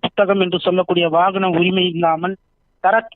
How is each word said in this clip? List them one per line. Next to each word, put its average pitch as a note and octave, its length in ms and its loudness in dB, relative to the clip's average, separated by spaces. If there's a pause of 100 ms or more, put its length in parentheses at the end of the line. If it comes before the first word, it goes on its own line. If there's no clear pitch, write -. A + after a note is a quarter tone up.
புத்தகம் G3 440 0
என்று F3+ 140 -2
சொல்லக்கூடிய F3+ 500 0
வாகன F#3 400 0
உரிமை F#3 440 0
இல்லாமல், E3 400 -2 (500)
தர, G3 120 2 (200)